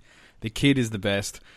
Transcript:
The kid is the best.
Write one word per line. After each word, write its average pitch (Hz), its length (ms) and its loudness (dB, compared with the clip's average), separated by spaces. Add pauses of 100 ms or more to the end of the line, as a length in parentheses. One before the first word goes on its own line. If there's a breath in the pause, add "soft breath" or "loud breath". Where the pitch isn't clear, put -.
(420 soft breath)
The 113 80 -6
kid 143 280 4
is 117 120 0
the 110 100 -6
best. 101 400 -2 (180 soft breath)